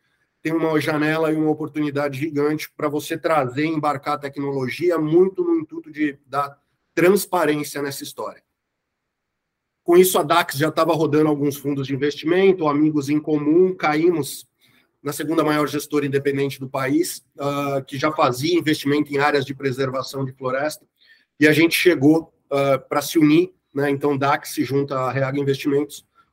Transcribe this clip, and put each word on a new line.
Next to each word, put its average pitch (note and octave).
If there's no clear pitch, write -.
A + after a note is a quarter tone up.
tem D#3+
uma D#3+
janela D#3
e -
uma D#3
oportunidade D3
gigante D3
pra D3+
você D3
trazer D3
e D#3+
embarcar D3
a C#3+
tecnologia, C#3
muito F3
no E3+
intuito D#3+
de D3
dar C3+
transparência E3
nessa C#3
história. G#2+
Com F3
isso, F#3
a F3+
DAX E3
já D#3
tava E3
rodando D3+
alguns C#3+
fundos C#3
de C#3
investimento, D#3+
amigos D3
em D3+
comum, D#3
caímos D#3+
na C#3+
segunda D#3
maior D3+
gestora C#3+
independente C#3
do C3+
país, C3+
ah, C#3+
que C#3
já D#3
fazia D3+
investimento D3
em C#3
áreas C#3+
de C3+
preservação C3+
de C3
floresta, C3+
e D3
a D#3
gente E3
chegou, D#3+
ah, C#3
pra C#3+
se C#3+
unir, D#3+
né? C#3
Então, C#3+
DAX C#3
se D3+
junta C#3
à C3
Reaga C3+
Investimentos, C#3